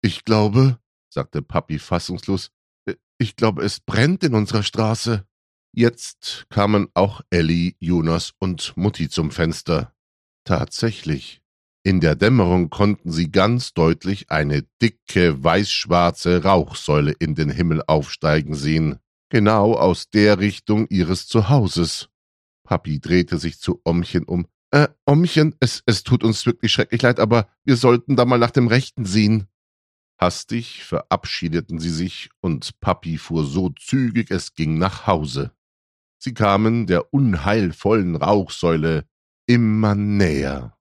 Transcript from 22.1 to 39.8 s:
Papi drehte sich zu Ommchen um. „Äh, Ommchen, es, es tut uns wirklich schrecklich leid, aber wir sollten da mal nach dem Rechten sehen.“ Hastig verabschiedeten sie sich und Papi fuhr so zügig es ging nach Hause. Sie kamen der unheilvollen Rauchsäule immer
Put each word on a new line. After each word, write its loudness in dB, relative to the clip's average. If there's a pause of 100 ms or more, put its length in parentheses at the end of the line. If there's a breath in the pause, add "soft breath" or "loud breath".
Papi -4
drehte 0
sich -8
zu -4
Ommchen -2
um. -4 (240)
„Äh, 4 (180)
Ommchen, 2
es, -2
es 0
tut 2
uns 0
wirklich -2
schrecklich -2
leid, 4
aber 2 (160)
wir 4
sollten 2
da 4
mal 2
nach 2
dem 2
Rechten -2
sehen.“ 2 (720)
Hastig -4
verabschiedeten -6
sie -4
sich -8 (100)
und -6
Papi -4
fuhr -4
so -4
zügig -4
es -6
ging -2
nach -2
Hause. -2 (640)
Sie -10
kamen 2
der 0
unheilvollen 0
Rauchsäule 0 (400)
immer 2